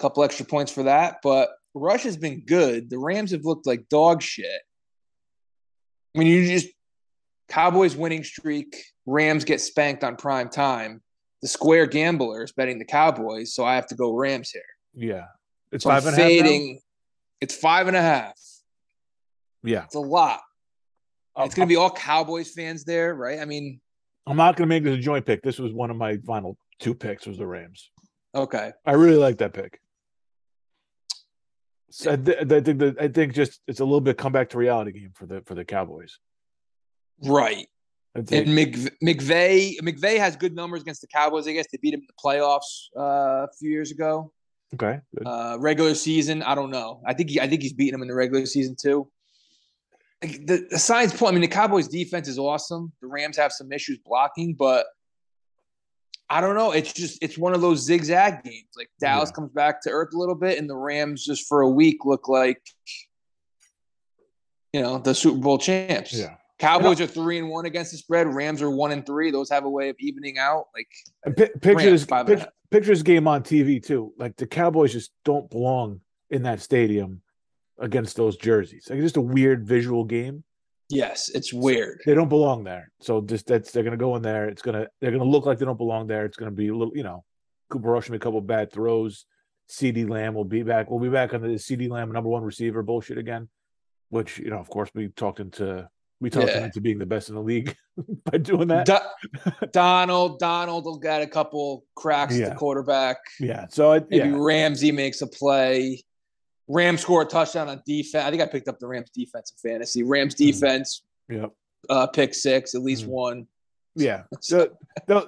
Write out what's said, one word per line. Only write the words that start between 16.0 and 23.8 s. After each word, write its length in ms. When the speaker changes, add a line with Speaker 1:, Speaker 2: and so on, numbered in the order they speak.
Speaker 2:
five 120
and 20
a 60
half 100
now? 160
Speaker 1:
fading. 320
It's 140
five 320
and 100
a 40
half. 320
Speaker 2:
Yeah. 220
Speaker 1:
It's 100
a 40
lot. 420
Speaker 2:
Um, 100
Speaker 1:
It's 100
gonna 120
be 80
all 140
Cowboys 600
fans 320
there, 320
right? 240
I 60
mean, 360